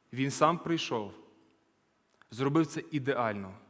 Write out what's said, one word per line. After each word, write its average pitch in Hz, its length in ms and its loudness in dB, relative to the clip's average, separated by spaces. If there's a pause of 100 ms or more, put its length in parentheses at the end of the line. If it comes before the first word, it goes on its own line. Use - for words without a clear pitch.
(120)
Він 135 180 0
сам 160 280 4
прийшов, 127 540 -4 (1160)
зробив 139 360 2
це 160 240 -6
ідеально, 120 600 -2 (180)